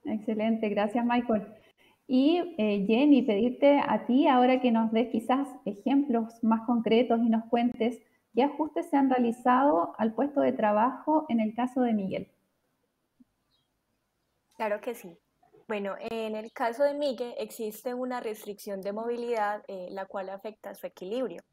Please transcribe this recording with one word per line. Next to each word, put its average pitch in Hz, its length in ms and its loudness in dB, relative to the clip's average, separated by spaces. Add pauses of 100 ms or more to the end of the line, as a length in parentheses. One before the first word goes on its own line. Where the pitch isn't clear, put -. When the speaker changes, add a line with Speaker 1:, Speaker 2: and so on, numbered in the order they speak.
Speaker 1:
Excelente, 220 640 -2
gracias, 220 360 0
Michael. 240 500 -2 (520)
Y, 311 500 2
eh, 208 300 0
Jenny, 254 340 6
pedirte 247 680 4
a 202 200 0
ti 269 200 4
ahora 254 360 4
que 254 80 4
nos 226 220 2
des 247 180 0
quizás 269 360 0 (200)
ejemplos 233 760 0
más 226 240 2
concretos 233 540 2
y 233 80 2
nos 226 220 2
cuentes 240 500 0 (340)
qué 233 100 4
ajustes 311 440 -4
se 294 80 0
han 269 140 4
realizado 262 880 2
al 220 160 0
puesto 285 260 -2
de 254 140 2
trabajo 226 760 0
en 233 120 0
el 220 140 -2
caso 254 280 -2
de 233 100 2
Miguel. 190 400 -4 (2250)
Speaker 2:
Claro 214 240 -4
que 240 140 -8
sí. 175 240 -18 (500)
Bueno, 202 320 -4
en 226 340 -8
el 220 180 -10
caso 240 300 -2
de 285 120 2
Miguel 254 420 -4
existe 220 560 -8
una 247 280 -6
restricción 214 600 -10
de 196 120 -8
movilidad, 226 760 -4
eh, 185 220 -12
la 190 160 -10
cual 190 240 -10
afecta 202 440 -14
su - 120 -16
equilibrio. 196 560 -8 (100)